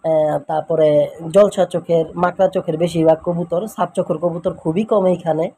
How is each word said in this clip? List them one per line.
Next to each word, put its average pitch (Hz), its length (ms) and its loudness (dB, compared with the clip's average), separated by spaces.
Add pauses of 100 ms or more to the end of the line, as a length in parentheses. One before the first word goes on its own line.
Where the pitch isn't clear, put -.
আহ, 151 340 0
তারপরে 151 720 0 (200)
জলসা 196 340 4
চোখের, 170 400 -2 (100)
মাকড়া 180 340 0
চোখের 170 280 0
বেশিরভাগ 160 460 2
কবুতর। 175 440 -4
সাপ 190 260 -6
চোখের 175 260 -4
কবুতর 170 360 -4
খুবই 170 300 -4
কম 208 220 0
এইখানে 170 520 -2